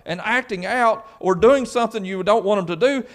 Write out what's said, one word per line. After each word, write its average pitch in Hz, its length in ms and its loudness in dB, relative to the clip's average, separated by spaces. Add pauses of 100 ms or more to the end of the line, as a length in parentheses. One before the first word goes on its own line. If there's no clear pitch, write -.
and 180 160 -6
acting 220 440 -4
out 226 420 0 (120)
or 185 160 2
doing 247 300 4
something 233 400 -4
you 190 160 -6
don't 202 240 2
want 196 220 0
them 170 120 -4
to 220 60 2
do, 269 300 0